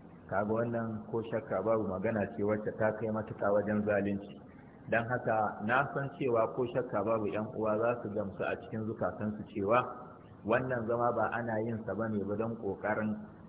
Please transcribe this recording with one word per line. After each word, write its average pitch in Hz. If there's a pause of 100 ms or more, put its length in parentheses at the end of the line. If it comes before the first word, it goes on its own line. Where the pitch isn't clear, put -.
(240)
Kaga 104
wannan 113
ko 117
shakka 104
babu 110
magana 98 (100)
ce 101
wacce 107
ta 107
kai 110
matuƙa 107
wajen 104
zalunci. 101 (460)
Don 113
haka 113
na 127
san 139
cewa 113
ko 127
shakka 120
babu 110
'yan 104
uwa 107
za 120
su 107
gamsu 101
a 82
cikin 110
zukatansu 107
cewa 110 (560)
wannan 120
zama 120
ba 110
ana 117
yin 113
sa 98
bane 107
ba 101
don 113
ƙoƙarin 107 (120)